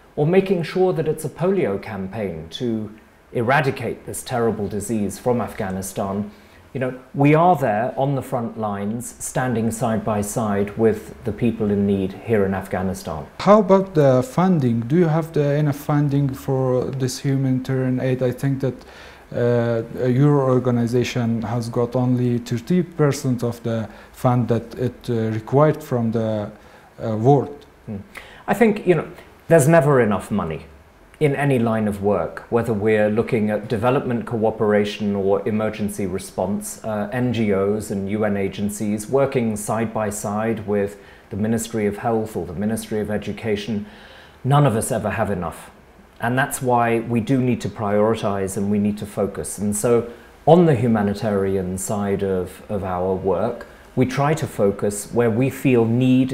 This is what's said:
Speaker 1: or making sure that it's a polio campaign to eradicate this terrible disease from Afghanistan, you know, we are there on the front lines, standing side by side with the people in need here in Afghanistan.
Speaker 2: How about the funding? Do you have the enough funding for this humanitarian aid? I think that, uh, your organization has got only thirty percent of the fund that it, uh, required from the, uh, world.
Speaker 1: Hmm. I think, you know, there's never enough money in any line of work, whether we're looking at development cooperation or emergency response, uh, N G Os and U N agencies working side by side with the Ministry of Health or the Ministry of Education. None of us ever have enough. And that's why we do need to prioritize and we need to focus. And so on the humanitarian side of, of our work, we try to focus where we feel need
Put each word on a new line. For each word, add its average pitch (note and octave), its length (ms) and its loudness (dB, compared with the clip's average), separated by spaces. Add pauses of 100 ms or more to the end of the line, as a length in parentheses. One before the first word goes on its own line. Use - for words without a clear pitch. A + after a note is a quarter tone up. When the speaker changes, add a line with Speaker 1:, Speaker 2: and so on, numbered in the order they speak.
(140)
Speaker 1:
or D3 120 0
making F#3+ 360 2
sure F#3 320 2
that D#3 120 -2
it's D#3 200 -4
a - 20 -4
polio C#3+ 540 0
campaign F#2+ 640 -8
to A2 420 -4 (420)
eradicate B2+ 720 -2
this - 160 -10
terrible A2+ 440 -2
disease G2+ 520 -4
from A#2 240 0
Afghanistan, G2 880 -6 (420)
you B2+ 80 -6
know, B2+ 180 -4 (140)
we D3 220 4
are F3 220 6
there A#2+ 420 0
on C#3 160 0
the C3 80 -2
front A#2 360 -4
lines, G#2 600 -4
standing A#2 520 -2
side A2 360 -2
by G#2 160 0
side G2+ 560 -2
with A2 460 0
the G#2+ 80 -4
people A2 380 0
in G2+ 160 2
need F#2+ 280 0 (100)
here G#2 220 2
in F#2+ 80 0
Afghanistan. F#2 720 -6 (140)
Speaker 2:
How G#3 200 6
about F#3+ 340 4
the C3+ 280 6
funding? C3 580 2
Do A#2+ 160 -2
you F3+ 100 4
have D#3 280 0
the C#3+ 200 2
enough D3 220 0
funding C#3+ 560 0
for C3 520 0
this C3 340 -4
humanitarian C3 800 0
aid? B2+ 220 0
I B2 80 2
think C3+ 300 -2
that, B2+ 140 -2 (600)
uh, A#2+ 720 0
your C3+ 440 4
organization A#2+ 920 0
has A#2 260 -4
got A#2+ 260 -2
only B2 440 2
thirty B2+ 440 0
percent C#3 600 0
of A#2+ 200 -4
the A2+ 260 -4 (240)
fund B2 360 2
that A2+ 280 -2
it, B2 340 -6
uh, A#2+ 40 0 (180)
required D3 500 2
from A#2 300 -2
the, A2 380 -2 (520)
uh, A2 140 -4
world. B2+ 500 2 (200)
Speaker 1:
Hmm. G#2+ 100 -10 (500)
I G3 80 0
think, G#3 320 2
you F3 80 6
know, - 140 -2 (400)
there's D#3 200 6
never D3 320 6
enough G#2 300 0
money E2 360 -4 (520)
in C#3+ 160 2
any C#3 240 2
line A2 300 2
of G2+ 140 -4
work, F#2+ 480 0
whether A#2 240 0
we're G#2+ 340 4
looking G#2+ 400 0
at G#2 200 -2
development B2 580 0
cooperation G#2 920 0
or G2 320 2
emergency G#2+ 560 -2
response, F#2+ 800 -6
uh, G#2 260 -4
N B2 220 -2
G G#2+ 220 2
Os G2+ 360 0
and G2 200 -4
U G#2+ 140 0
N G2+ 120 0
agencies G#2 720 -4
working B2+ 480 0
side A2 380 -4
by G#2+ 160 -2
side G#2 560 -4
with G2+ 320 -2 (320)
the G#2+ 60 -8
Ministry A2 500 -2
of G2+ 120 -2
Health A2+ 380 -2
or F2 80 -4
the F2 80 -10
Ministry G#2+ 480 -4
of G#2 80 -4
Education. G#2 760 -4 (560)
None C#3+ 240 4
of A2 80 2
us A2 160 -2
ever G#2+ 200 -2
have G2+ 200 -2
enough. F2 400 -6 (500)
And A#2+ 160 -2
that's C#3 240 -2
why A#2 380 2
we A#2 220 0
do C3 200 0
need B2 200 0
to A2 80 -6
prioritize G#2 880 0
and G2+ 120 -2
we G#2 120 2
need G#2 180 0
to G#2+ 80 -10
focus. - 520 -6
And G#2 160 -2
so A#2 360 2 (340)
on E3+ 220 8
the D3+ 80 4
humanitarian G2+ 1040 0
side G2+ 460 -2
of, F#2 440 -4
of G2+ 140 -4
our F#2 320 -2
work, F#2 520 -2 (280)
we C3 120 4
try C#3+ 280 0
to C3 120 -4
focus G#2 640 -2
where A#2+ 180 2
we B2+ 200 0
feel B2 340 2
need B2+ 500 2